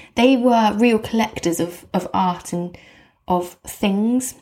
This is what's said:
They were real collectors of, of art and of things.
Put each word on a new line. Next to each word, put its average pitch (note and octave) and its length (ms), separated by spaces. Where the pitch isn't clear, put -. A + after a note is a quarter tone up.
They B3+ 240
were A3+ 400
real A3+ 200
collectors A3 600
of, E3+ 320
of F3+ 220
art F3+ 400
and F3 200
of F3 380
things. A3 760